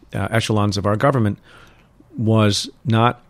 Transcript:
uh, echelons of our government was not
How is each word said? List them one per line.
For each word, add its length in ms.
uh, 160
echelons 460
of 100
our 80
government 440
was 540
not 460